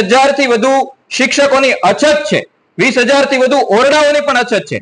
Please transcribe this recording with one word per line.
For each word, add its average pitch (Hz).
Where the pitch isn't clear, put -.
હજાર 254
થી 277
વધુ 240
શિક્ષકોની 269
અછત 196
છે, 160
વીસ 240
હજાર 262
થી 269
વધુ 262
ઓરડાઓની 285
પણ 277
અછત 240
છે. 123